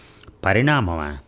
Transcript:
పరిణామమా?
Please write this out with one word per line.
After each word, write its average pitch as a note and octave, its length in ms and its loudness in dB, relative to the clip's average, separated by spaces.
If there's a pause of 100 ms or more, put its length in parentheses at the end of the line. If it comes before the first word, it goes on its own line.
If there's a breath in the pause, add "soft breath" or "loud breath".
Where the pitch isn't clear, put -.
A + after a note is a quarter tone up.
(460 loud breath)
పరిణామమా? F#2+ 720 0 (100)